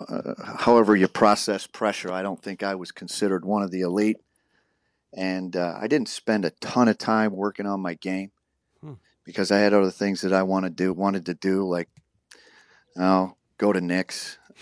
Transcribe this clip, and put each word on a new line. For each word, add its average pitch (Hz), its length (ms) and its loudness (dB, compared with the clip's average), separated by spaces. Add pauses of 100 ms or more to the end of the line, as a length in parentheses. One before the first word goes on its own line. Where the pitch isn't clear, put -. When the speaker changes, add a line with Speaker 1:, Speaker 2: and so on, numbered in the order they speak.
Speaker 1:
uh, - 500 -10
however 113 380 6
you 95 120 4
process 104 600 2
pressure, 101 440 -4
I 92 100 -4
don't 95 200 -6
think 95 220 -10
I 98 120 -2
was 90 160 -10
considered 92 540 -4
one 104 180 0
of 90 80 -6
the 92 100 -4
elite. 101 360 0 (1000)
And, 92 380 -4
uh, 87 240 -2
I 107 80 -4
didn't 135 220 0
spend 107 360 -2
a 78 60 -2
ton - 380 0
of 104 80 2
time 110 380 0
working 101 300 -4
on 101 140 -4
my 90 140 -6
game 95 380 -8 (500)
Speaker 2:
Hmm. 156 120 -16 (300)
Speaker 1:
because - 260 -4
I 101 100 4
had 104 140 6
other 98 180 6
things 98 300 -4
that 95 120 0
I 95 100 4
wanna 95 260 0
do, 92 240 -2
wanted 98 340 -2
to 90 60 -4
do, 95 320 0
like, 87 240 -4 (1080)
you 90 60 -6
know, 92 360 2 (200)
go 104 140 2
to 92 80 2
Knicks, 90 580 -4 (240)